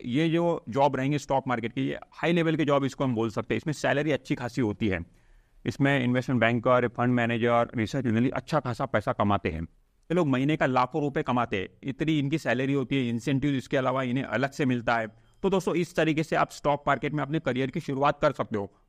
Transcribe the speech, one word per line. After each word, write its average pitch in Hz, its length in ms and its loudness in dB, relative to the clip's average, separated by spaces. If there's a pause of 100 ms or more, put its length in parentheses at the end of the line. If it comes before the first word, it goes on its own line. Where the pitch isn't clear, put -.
ये 147 240 0
जो 170 400 0
जॉब 139 280 2
रहेंगे 139 220 0
स्टॉक 135 300 -2
मार्केट 117 240 -2
के, 135 80 -6
ये 139 180 -4 (140)
हाई 160 200 0
लेवल 160 240 2
के 156 80 0
जॉब 139 200 4
इसको 135 200 -2
हम 131 100 0
बोल 113 160 0
सकते 113 240 -4
हैं। - 20 2
इसमें 147 180 -4
सैलरी 143 360 0
अच्छी 139 240 -2
खासी 123 260 -6
होती 107 280 0
है, 90 120 0 (680)
इसमें 139 380 2
इन्वेस्टमेंट 123 360 0
बैंकर, 120 480 4
फंड 123 260 0
मैनेजर, 117 640 2
रिसर्च 127 300 -2
एनालिस्ट 117 280 2
अच्छा 143 260 -2
खासा 131 260 -4
पैसा 117 260 -2
कमाते 101 360 0
हैं। 80 140 -4
ये - 520 -10
लोग 170 140 2
महीने 139 280 2
का 156 100 2
लाखों 127 360 0
रुपए 147 200 -2
कमाते 120 340 0
हैं, 92 120 -4 (140)
इतनी 151 360 -2
इनकी 143 200 0
सैलरी 131 340 0
होती 139 240 0
है, 127 120 0
इंसेंटिव 139 460 0
इसके 131 220 -4
अलावा 131 260 0
इन्हें 127 220 -2
अलग 131 260 -2
से 143 160 -2
मिलता 120 300 0
है। 110 320 -6 (140)
तो 196 80 2
दोस्तों, 185 240 0
इस 170 220 -2
तरीके 160 260 2
से 160 140 -2
आप 160 140 2
स्टॉक - 360 -2
मार्केट 139 260 0
में 147 100 -2
अपने 143 180 -4
करियर 131 300 -2
की 170 100 -6
शुरुआत 143 400 0
कर 147 120 4
सकते 113 260 -4
हो। 101 140 -6 (160)